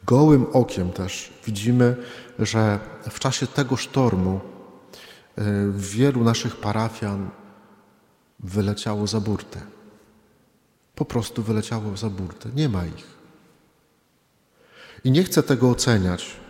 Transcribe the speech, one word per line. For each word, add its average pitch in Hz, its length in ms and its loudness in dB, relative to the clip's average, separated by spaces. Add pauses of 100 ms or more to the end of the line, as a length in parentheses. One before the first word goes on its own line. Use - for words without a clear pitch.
Gołym 139 460 6
okiem 98 400 2
też - 400 -8 (140)
widzimy, 123 500 2 (420)
że 107 400 2 (320)
w - 80 -14
czasie 131 280 -2
tego 131 300 -2
sztormu, 95 640 0 (1000)
e, - 40 -4 (340)
wielu 117 480 2
naszych 113 320 0
parafian 104 720 -4 (1120)
wyleciało 104 680 -2
za 107 140 0
burtę. 101 400 -4 (1300)
Po 156 100 -2
prostu 117 380 -4
wyleciało 107 540 -4
za 110 140 -4
burtę. 95 440 -10
Nie 151 140 0
ma 92 180 -2
ich. - 320 -14 (1900)
I 131 60 4
nie 160 140 6
chcę 160 180 2
tego 127 280 4
oceniać 98 680 0 (140)